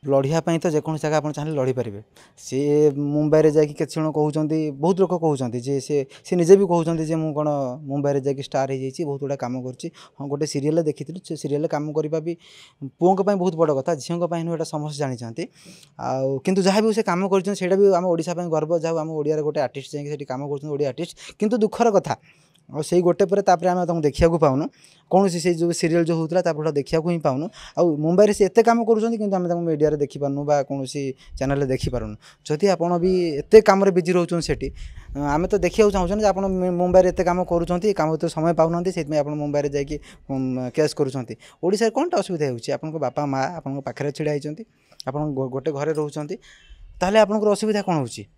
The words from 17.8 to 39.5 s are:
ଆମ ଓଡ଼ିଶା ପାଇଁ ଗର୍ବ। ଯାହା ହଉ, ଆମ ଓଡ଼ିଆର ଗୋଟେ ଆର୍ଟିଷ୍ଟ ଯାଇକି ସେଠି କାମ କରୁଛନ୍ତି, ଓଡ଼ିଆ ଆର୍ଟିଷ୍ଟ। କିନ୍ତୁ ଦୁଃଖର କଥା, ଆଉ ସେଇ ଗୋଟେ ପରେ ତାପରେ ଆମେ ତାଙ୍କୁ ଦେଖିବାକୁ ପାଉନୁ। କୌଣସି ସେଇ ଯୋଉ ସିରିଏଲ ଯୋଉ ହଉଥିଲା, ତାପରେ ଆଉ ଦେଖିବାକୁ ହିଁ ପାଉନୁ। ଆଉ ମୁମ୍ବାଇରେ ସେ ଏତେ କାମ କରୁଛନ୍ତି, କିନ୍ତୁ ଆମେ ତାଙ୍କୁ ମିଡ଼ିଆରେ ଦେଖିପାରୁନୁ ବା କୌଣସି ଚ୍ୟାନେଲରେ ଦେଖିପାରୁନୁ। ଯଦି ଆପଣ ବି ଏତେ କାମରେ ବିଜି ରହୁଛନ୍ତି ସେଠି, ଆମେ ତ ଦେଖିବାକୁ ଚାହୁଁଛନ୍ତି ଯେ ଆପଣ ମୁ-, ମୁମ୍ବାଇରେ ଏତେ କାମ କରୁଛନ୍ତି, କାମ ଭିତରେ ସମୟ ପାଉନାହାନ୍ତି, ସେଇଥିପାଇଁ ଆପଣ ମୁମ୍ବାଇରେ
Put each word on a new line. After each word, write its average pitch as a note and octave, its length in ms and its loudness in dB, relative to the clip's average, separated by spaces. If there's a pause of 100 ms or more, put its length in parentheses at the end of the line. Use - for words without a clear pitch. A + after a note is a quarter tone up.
ଆମ F3 140 2
ଓଡ଼ିଶା E3 280 0
ପାଇଁ F3 140 -6
ଗର୍ବ। D#3 300 0
ଯାହା E3 140 -2
ହଉ, E3 60 0
ଆମ D#3 100 -4 (100)
ଓଡ଼ିଆର D3+ 220 0
ଗୋଟେ D3+ 200 -2
ଆର୍ଟିଷ୍ଟ C3+ 320 -6
ଯାଇକି C#3+ 160 -8
ସେଠି C#3+ 160 -8
କାମ C3 240 -8
କରୁଛନ୍ତି, D3 260 -6
ଓଡ଼ିଆ C#3+ 140 0
ଆର୍ଟିଷ୍ଟ। D#3 240 -8 (260)
କିନ୍ତୁ G#3+ 180 2
ଦୁଃଖର A3+ 340 2
କଥା, E3+ 220 2 (580)
ଆଉ C#3+ 100 -6
ସେଇ F3 200 2
ଗୋଟେ F3 240 4
ପରେ G3 160 0
ତାପରେ F3+ 280 4
ଆମେ F3+ 160 0
ତାଙ୍କୁ E3+ 160 -2
ଦେଖିବାକୁ E3 360 4
ପାଉନୁ। D3 280 4 (460)
କୌଣସି F#3 280 4
ସେଇ F3 140 2
ଯୋଉ E3+ 180 0
ସିରିଏଲ E3+ 320 2
ଯୋଉ E3 140 0
ହଉଥିଲା, E3 240 0
ତାପରେ D#3 260 0
ଆଉ D#3 60 -2
ଦେଖିବାକୁ D3+ 360 0
ହିଁ E3+ 100 -2
ପାଉନୁ। D3 260 0 (320)
ଆଉ E3+ 80 4 (120)
ମୁମ୍ବାଇରେ F3+ 360 4
ସେ G3+ 120 2
ଏତେ F#3 180 4
କାମ A#3 200 4
କରୁଛନ୍ତି, A3+ 340 0
କିନ୍ତୁ G3+ 180 -2
ଆମେ F3+ 140 -2
ତାଙ୍କୁ E3+ 140 -2
ମିଡ଼ିଆରେ D3+ 340 0
ଦେଖିପାରୁନୁ C#3+ 480 -4
ବା D3 160 2
କୌଣସି C#3 400 -6 (360)
ଚ୍ୟାନେଲରେ C#3 280 0
ଦେଖିପାରୁନୁ। A#2+ 500 -4 (300)
ଯଦି D3+ 220 -2
ଆପଣ E3+ 320 2
ବି F#3 120 2 (300)
ଏତେ - 200 6
କାମରେ G3 300 4
ବିଜି F3+ 200 0
ରହୁଛନ୍ତି F3 340 0
ସେଠି, C3+ 220 -4 (680)
ଆମେ E3 140 0
ତ F3+ 100 0
ଦେଖିବାକୁ F#3+ 340 4
ଚାହୁଁଛନ୍ତି F#3+ 320 0
ଯେ G#3 60 6
ଆପଣ F#3+ 180 0
ମୁ-, F#3 240 0
ମୁମ୍ବାଇରେ F3+ 380 4
ଏତେ F3+ 140 -2
କାମ F3 200 2
କରୁଛନ୍ତି, F3 500 0
କାମ D#3+ 180 0
ଭିତରେ D#3+ 180 -2
ସମୟ E3 240 0
ପାଉନାହାନ୍ତି, E3+ 380 2
ସେଇଥିପାଇଁ D#3 280 -2
ଆପଣ D3 140 0
ମୁମ୍ବାଇରେ D3 360 -2